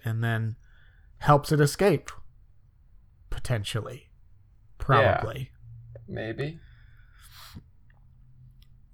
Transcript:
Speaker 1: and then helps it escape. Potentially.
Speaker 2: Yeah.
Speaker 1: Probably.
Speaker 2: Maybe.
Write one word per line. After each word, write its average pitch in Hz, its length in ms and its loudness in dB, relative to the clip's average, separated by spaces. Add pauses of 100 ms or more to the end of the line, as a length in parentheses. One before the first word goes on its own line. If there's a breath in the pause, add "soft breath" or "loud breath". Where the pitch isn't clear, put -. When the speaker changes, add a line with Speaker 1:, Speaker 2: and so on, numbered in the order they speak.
Speaker 1:
and 113 180 -2
then 113 320 -2 (640)
helps 147 320 4
it 147 100 4
escape. 151 480 4 (1200)
Potentially. - 800 -6 (680)
Speaker 2:
Yeah. 117 380 4
Speaker 1:
Probably. - 340 -6 (560)
Speaker 2:
Maybe. 127 520 -8 (2250 soft breath)